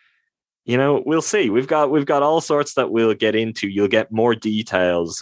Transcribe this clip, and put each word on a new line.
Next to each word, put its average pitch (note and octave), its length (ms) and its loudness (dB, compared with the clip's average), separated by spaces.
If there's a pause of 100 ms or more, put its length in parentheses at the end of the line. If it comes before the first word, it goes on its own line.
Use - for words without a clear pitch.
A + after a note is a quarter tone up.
(640)
you A#2+ 140 -2
know, C#3 280 2
we'll D#3 160 0
see. F3 280 0
We've B2+ 180 0
got, D3 240 2
we've C#3+ 140 2
got C#3+ 180 2
all D#3+ 160 2
sorts D3 360 -2
that B2+ 140 -2
we'll A2+ 240 2
get A2 220 0
into. A2+ 320 -4
You'll G2+ 220 0
get A2 240 0
more A#2 200 2
details, F#2 880 -2